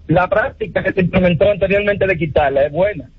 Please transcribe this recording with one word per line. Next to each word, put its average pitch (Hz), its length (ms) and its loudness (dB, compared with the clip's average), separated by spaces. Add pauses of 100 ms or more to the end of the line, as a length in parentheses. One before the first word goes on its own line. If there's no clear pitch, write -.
la 180 220 2
práctica 202 540 -2
que 185 100 -2
se 196 100 0
implementó 185 480 2
anteriormente 202 560 0
de 190 100 0
quitarla 143 500 0
es 147 60 -8
buena. 165 460 -2